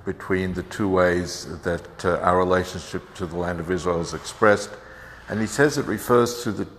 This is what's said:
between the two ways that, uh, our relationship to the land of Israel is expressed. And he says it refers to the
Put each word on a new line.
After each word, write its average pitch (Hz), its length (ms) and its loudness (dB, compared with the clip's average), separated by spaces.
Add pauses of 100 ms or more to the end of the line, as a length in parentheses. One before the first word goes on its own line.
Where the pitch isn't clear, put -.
between 92 500 -2
the 90 100 -4
two 104 240 -2
ways 90 580 2 (160)
that, - 420 -6
uh, 87 180 2
our 90 160 4
relationship 90 760 -2
to 95 100 -6
the 85 120 -8
land 87 240 -4
of 82 100 -8
Israel 85 300 0
is 80 140 -6
expressed. - 560 2 (580)
And 104 120 -2
he 110 60 0
says 143 320 2
it 123 80 -4
refers 120 560 2
to 113 80 -2
the 95 160 -4 (120)